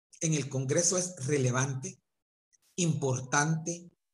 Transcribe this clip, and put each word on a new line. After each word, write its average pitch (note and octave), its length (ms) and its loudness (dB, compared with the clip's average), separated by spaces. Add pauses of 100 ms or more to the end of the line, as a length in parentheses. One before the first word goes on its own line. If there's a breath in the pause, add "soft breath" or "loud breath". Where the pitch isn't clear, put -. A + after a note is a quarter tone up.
(200)
en D#3+ 140 2
el C#3+ 160 -2
Congreso D3 480 2
es F3 260 -4
relevante, C3 760 0 (800)
importante, D3 1120 0 (240)